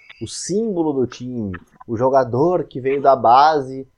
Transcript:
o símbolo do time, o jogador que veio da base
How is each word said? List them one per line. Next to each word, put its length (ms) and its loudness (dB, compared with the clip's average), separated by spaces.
o 60 -10
símbolo 640 -4
do 140 0
time, 460 -8
o 100 -6
jogador 680 0
que 160 -12
veio 200 -2
da 140 6
base 720 2